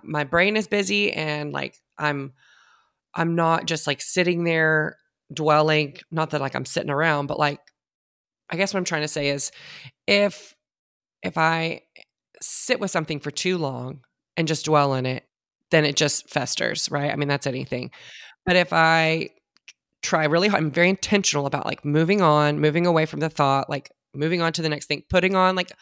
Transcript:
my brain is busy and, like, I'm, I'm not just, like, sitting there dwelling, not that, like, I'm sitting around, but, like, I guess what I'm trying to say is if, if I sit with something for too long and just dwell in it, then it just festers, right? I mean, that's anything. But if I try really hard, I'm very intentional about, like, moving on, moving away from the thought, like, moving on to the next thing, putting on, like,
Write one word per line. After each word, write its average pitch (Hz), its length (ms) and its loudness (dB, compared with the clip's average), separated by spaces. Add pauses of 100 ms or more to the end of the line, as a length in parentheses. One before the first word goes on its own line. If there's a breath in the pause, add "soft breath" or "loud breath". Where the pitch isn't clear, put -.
my 151 180 -4
brain 175 340 2
is 214 120 -2
busy 202 440 0
and, 151 400 -4
like, 139 300 -8 (160)
I'm, 139 360 -4 (800 soft breath)
I'm 170 200 0
not 165 320 2
just, 160 220 -2
like, 139 120 -2
sitting 170 440 0
there 160 520 2 (380)
dwelling, 151 640 2 (160)
not 160 180 -2
that, 151 100 -2
like, 139 140 -4
I'm 131 100 -4
sitting - 260 -4
around, 147 360 0
but, 147 140 -4
like, 147 180 0 (880)
I 165 80 -8
guess 196 160 -2
what 202 60 -2
I'm 180 60 -2
trying 160 180 -2
to 151 60 -4
say 143 220 -2
is 139 200 -2 (560 loud breath)
if, 202 480 0 (680)
if 185 120 -6
I 165 440 0 (600)
sit - 400 -2
with 196 100 -4
something 156 300 -4
for 147 100 -8
too 185 260 -2
long 131 480 -6 (320)
and 160 120 0
just 156 160 -2
dwell 143 300 4
in 127 120 -2
it, 127 180 -6 (460)
then 156 140 6
it 143 120 0
just - 320 0
festers, - 640 -2
right? 143 220 -2
I - 40 -4
mean, 143 120 -2
that's 143 180 -2
anything. 123 440 -6 (540 loud breath)
But 185 120 2
if 175 160 2
I 160 580 2 (720)
try 160 220 0
really 170 240 2
hard, 196 120 2
I'm 151 120 -2
very 175 160 4
intentional 190 580 0
about, 139 180 -4
like, - 200 -8
moving 160 360 2
on, 151 380 4
moving 151 260 2
away 160 220 2
from 147 140 -6
the 160 100 -2
thought, 135 400 2
like, 143 220 -8 (200)
moving 165 300 -2
on 165 120 0
to 170 60 -4
the 160 80 0
next 147 180 -4
thing, 147 220 -4
putting 185 280 2
on, 185 180 4
like, 180 160 -4 (120 loud breath)